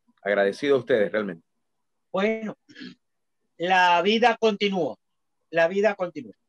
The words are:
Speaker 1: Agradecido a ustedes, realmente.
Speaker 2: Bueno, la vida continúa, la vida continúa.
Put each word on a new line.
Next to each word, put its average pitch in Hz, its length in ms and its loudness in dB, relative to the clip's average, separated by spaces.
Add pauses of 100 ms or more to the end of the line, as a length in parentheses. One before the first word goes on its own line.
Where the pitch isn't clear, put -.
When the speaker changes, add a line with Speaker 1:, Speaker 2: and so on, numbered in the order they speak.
(220)
Speaker 1:
Agradecido 196 540 0
a - 20 2
ustedes, 117 320 0
realmente. 98 340 -6 (680)
Speaker 2:
Bueno, 214 440 -4 (1000)
la 180 460 4
vida 226 360 2
continúa, 202 560 -2 (560)
la 165 160 2
vida 202 300 0
continúa. 147 400 -10 (120)